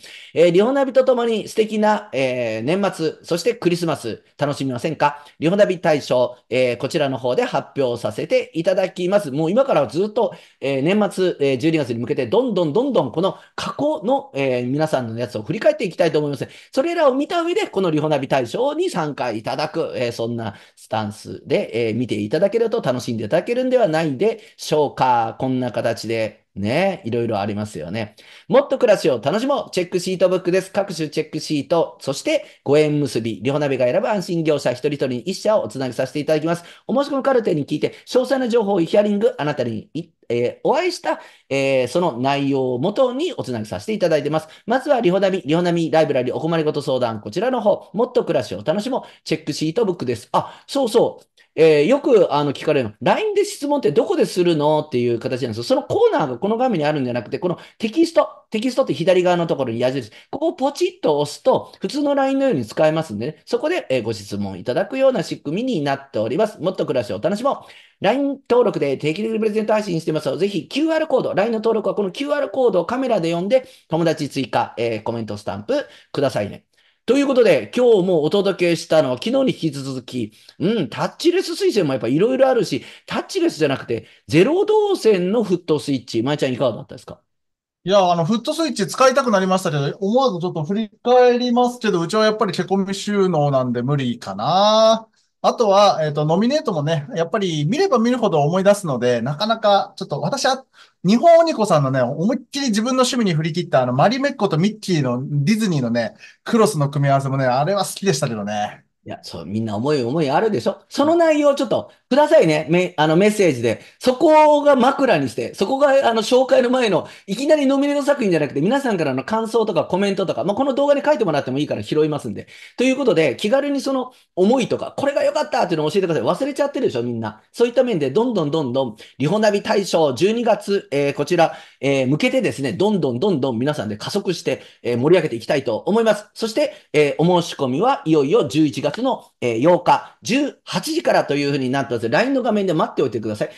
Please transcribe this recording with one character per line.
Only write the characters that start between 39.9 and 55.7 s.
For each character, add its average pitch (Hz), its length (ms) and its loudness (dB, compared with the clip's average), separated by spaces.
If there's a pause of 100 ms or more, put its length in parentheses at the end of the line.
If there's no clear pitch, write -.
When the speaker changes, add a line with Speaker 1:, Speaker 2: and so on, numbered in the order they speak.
Speaker 1:
い、 170 160 -10 (180)
え 117 80 -2
ー、 120 280 -2
お 190 100 2
会 349 160 0
い - 20 -2
し - 80 -10
た、 - 220 -4 (280)
え 135 360 2
ー、 - 20 -10
そ 175 140 0
の 151 180 -2
内 139 300 0
容 131 260 0
を 120 40 -4
も 165 120 0
と 247 220 0
に 285 240 -4
お - 60 -8
つ 127 100 -6
な 117 60 -6
ぎ 107 60 -8
さ - 140 -8
せ - 60 -14
て 220 80 -4
い 208 60 -6
た 180 100 0
だ 156 80 2
い 139 60 -2
て 147 60 -2
ま 156 120 -2
す。 - 80 -20 (160)
ま 240 140 0
ず 277 100 -6
は 269 100 4
リ 180 120 2
ホ 190 100 0
ナ 190 100 2
ビ、 185 140 -4
リ 143 100 0
ホ 170 60 2
ナ 175 100 0
ビ 165 180 -2
ラ 156 120 4
イ 156 60 6
ブ 147 60 -2
ラ 127 100 0
リ、 123 100 -4
お 120 80 -4
困 165 160 -2
り 160 60 0
ご 151 100 0
と 147 80 -4
相 131 180 -2
談、 110 220 -4
こ 104 100 -12
ち 135 80 -4
ら 240 120 -2
の 247 100 -2
方、 - 320 0
も 208 100 0
っ 240 80 -2
と 233 140 0
暮 160 120 -2
ら 127 60 0
し - 100 -10
を 98 120 -10
楽 202 160 -2
し 240 80 -8
も 254 100 -4
う。 - 40 -10 (200)
チ - 120 -2
ェ 160 80 -16
ッ - 20 -20
ク 151 80 -6
シ 156 160 -4
ー 160 40 -6
ト 196 120 0
ブ 190 80 -2
ッ - 20 -4
ク 135 100 -8
で 120 120 -2
す。 - 160 -18
あ、 - 340 -4
そ 277 180 0
う 233 40 -4
そ 208 320 2
う。 - 40 -20 (360)
え 156 200 6
ー、 147 60 4
よ 269 120 4
く、 240 340 4
あ 143 80 2
の、 143 120 -2
聞 - 100 -10
か 160 80 0
れ 139 120 2
る 110 60 -4
の、 - 140 -14
「ラ 202 160 2
イ 427 120 -2
ン - 20 -6
で 392 100 2
質 - 240 -6
問 285 120 0
っ - 20 -4
て 196 100 2
ど 233 140 2
こ 370 100 -2
で 277 100 2
す 180 160 -4
る 175 140 4
の？」 151 320 2
っ - 20 -20
て 127 80 -2
い 120 120 0
う 117 100 0
形 123 220 -4
な 127 80 -4
ん - 20 -4
で 107 40 -6
す - 20 -6
よ。 120 60 -8
そ 254 120 0